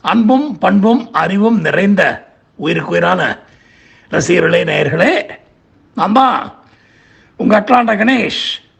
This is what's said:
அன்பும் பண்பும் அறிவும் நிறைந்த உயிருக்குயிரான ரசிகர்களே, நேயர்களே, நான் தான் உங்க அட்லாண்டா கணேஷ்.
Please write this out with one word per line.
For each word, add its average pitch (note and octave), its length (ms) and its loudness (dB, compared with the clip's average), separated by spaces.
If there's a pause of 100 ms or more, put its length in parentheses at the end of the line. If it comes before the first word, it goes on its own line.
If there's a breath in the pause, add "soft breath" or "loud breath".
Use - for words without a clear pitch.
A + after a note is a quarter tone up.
அன்பும் A#3 560 2
பண்பும் G3+ 560 0
அறிவும் G3 480 0
நிறைந்த E3 720 0 (220)
உயிருக்குயிரான E3+ 840 -2 (720 soft breath)
ரசிகர்களே, F3 540 0
நேயர்களே, D#3+ 680 -2 (680)
நான் G3 180 -2
தான் G3+ 400 0 (840 soft breath)
உங்க G#3 220 2
அட்லாண்டா A3+ 380 0
கணேஷ். A3+ 640 -2 (180)